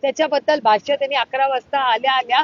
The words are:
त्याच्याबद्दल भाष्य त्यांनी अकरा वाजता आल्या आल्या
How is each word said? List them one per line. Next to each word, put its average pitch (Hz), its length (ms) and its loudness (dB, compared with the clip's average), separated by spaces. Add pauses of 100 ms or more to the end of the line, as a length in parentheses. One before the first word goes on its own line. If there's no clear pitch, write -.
त्याच्याबद्दल 294 600 0
भाष्य 214 340 2
त्यांनी 277 180 -4
अकरा 269 320 -2
वाजता 269 320 -4
आल्या 254 340 0
आल्या 254 320 0